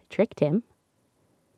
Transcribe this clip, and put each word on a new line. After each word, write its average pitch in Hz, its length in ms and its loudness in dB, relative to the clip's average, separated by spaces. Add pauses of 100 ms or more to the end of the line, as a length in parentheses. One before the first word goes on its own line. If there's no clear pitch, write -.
tricked - 320 -2
him 165 220 2 (960)